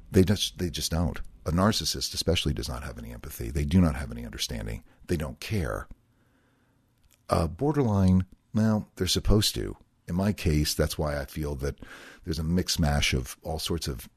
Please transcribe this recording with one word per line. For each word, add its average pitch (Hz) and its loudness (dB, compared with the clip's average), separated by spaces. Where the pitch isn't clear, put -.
They 95 8
just, - 0
they 90 -2
just - -4
don't. 82 0
A - -4
narcissist 82 0
especially 82 0
does 58 -6
not 64 -8
have 64 -10
any 58 -12
empathy. 58 -10
They 73 -2
do 85 6
not 82 4
have 64 -8
any 58 -10
understanding. 107 -8
They 90 0
don't 73 -6
care. 67 -4
Uh, 85 2
borderline, 98 4
well, 107 2
they're 90 -2
supposed - 2
to. 50 -6
In 87 -4
my 95 2
case, 76 2
that's - 0
why 73 -2
I 69 -6
feel 73 -6
that 67 -6
there's 80 -4
a 82 -2
mix 85 0
mash 71 2
of 65 -2
all 80 -6
sorts - -4
of 64 -8